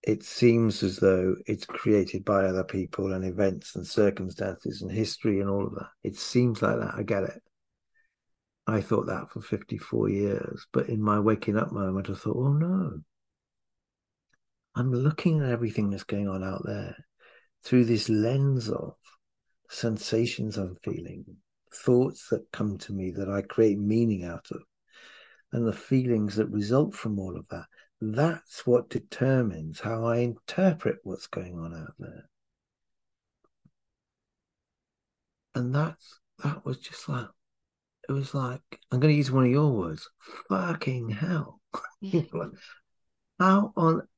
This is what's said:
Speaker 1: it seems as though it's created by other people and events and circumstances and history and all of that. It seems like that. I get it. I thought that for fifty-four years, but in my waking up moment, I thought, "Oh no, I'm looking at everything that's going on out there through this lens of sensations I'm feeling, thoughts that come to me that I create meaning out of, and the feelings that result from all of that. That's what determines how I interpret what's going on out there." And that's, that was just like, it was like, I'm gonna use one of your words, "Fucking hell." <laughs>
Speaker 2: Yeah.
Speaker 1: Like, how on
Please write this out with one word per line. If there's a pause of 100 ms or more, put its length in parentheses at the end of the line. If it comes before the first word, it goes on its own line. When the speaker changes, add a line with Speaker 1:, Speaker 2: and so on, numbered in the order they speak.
Speaker 1:
it
seems
as
though (120)
it's
created
by
other
people
and
events
and
circumstances
and
history
and
all
of
that. (160)
It
seems
like
that.
I
get
it. (1300)
I
thought
that
for
fifty-four
years,
but
in
my
waking
up
moment,
I
thought,
"Oh
no, (1800)
I'm
looking
at
everything
that's
going
on
out
there (680)
through
this
lens
of (720)
sensations
I'm
feeling, (500)
thoughts
that
come
to
me
that
I
create
meaning
out
of, (880)
and
the
feelings
that
result
from
all
of
that. (340)
That's
what
determines
how
I
interpret
what's
going
on
out
there." (3250)
And
that's, (240)
that
was
just
like, (840)
it
was
like, (320)
I'm
gonna
use
one
of
your
words, (400)
"Fucking
hell." (140)
<laughs> (200)
Speaker 2:
Yeah. (100)
Speaker 1:
Like, (880)
how
on (120)